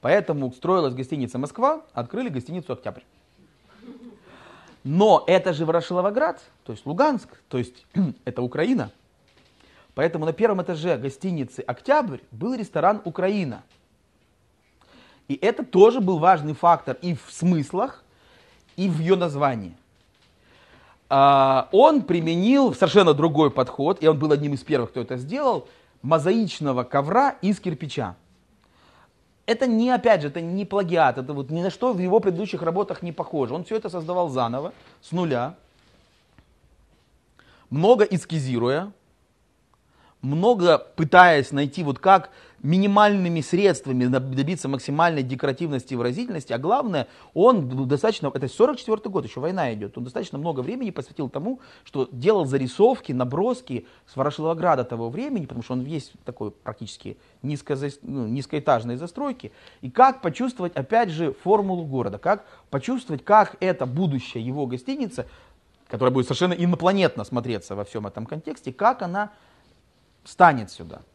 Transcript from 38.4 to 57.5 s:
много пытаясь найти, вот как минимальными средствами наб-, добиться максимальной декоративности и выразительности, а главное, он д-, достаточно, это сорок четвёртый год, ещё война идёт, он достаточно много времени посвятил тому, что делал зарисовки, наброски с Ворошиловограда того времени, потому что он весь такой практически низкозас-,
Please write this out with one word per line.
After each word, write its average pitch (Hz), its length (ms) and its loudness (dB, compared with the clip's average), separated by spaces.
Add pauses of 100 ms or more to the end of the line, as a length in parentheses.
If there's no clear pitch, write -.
много 175 560 4
пытаясь 165 720 6
найти, 143 320 -2
вот 139 160 -4
как 190 320 4 (320)
минимальными 190 760 2
средствами 143 640 0
наб-, 131 300 -2
добиться 143 340 -4
максимальной 143 540 0
декоративности 135 720 -6
и - 20 -4
выразительности, 147 560 -4
а 117 60 -4
главное, 185 500 -2 (240)
он 180 380 2
д-, 131 160 -4
достаточно, 147 480 -2
это 135 140 -4
сорок 254 280 2
четвёртый 220 340 -6
год, 180 140 -4
ещё 117 160 -12
война 156 320 -4
идёт, 104 240 -10
он 123 80 -8
достаточно 147 320 -10
много 147 240 -6
времени 214 300 -6
посвятил - 400 -10
тому, 220 300 -8 (240)
что 135 280 -4
делал 170 320 0
зарисовки, 135 680 0
наброски 139 720 -4 (200)
с - 80 -20
Ворошиловограда 151 720 0
того 117 240 -8
времени, 202 380 -6
потому 120 160 -10
что - 100 -8
он 127 80 -4
весь 147 320 -10 (140)
такой 107 240 -10
практически - 680 -14 (260)
низкозас-, 139 600 -6